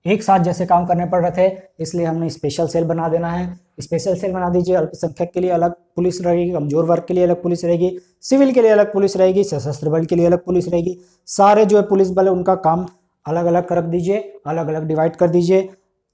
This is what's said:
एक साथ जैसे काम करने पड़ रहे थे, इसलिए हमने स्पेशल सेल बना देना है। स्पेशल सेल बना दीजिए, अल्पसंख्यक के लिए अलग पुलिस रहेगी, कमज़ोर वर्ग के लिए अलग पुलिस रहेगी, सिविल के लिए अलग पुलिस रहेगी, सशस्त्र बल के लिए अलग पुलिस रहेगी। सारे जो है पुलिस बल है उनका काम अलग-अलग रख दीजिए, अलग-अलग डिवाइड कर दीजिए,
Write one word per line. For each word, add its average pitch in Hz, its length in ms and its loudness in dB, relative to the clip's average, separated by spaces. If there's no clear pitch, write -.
एक 208 180 0
साथ 190 160 4
जैसे 175 260 -2
काम 175 200 2
करने 175 200 0
पड़ 175 220 0
रहे 180 220 0
थे, 190 80 -4
इसलिए 165 260 -4
हमने 165 240 -4
स्पेशल 156 380 -4
सेल 165 160 -2
बना 165 260 -2
देना 170 220 -2
है। 180 280 -8
स्पेशल 175 360 -2
सेल 190 160 -4
बना 180 180 -4
दीजिए, 180 260 0
अल्पसंख्यक 165 560 -4
के - 80 -6
लिए 185 100 0
अलग 170 220 0
पुलिस 180 500 -4
रहेगी, 175 300 0
कमज़ोर 151 340 -2
वर्ग 170 220 0
के 185 60 -4
लिए 180 100 2
अलग 175 200 0
पुलिस 175 220 -2
रहेगी, 175 340 0
सिविल 269 300 2
के 254 100 4
लिए 220 100 6
अलग 208 220 4
पुलिस 196 240 0
रहेगी, 185 260 2
सशस्त्र 147 460 -4
बल 165 160 0
के 170 100 -2
लिए 170 100 4
अलग 175 200 2
पुलिस 180 220 0
रहेगी। 175 320 -2
सारे 208 400 4
जो 208 120 4
है 202 60 4
पुलिस 196 260 2
बल 185 160 2
है 190 60 2
उनका 180 240 0
काम 175 320 -2
अलग-अलग 170 480 -2
रख 170 100 0
दीजिए, 180 640 -4
अलग-अलग 160 360 -6
डिवाइड 160 320 -2
कर 175 140 2
दीजिए, 185 400 2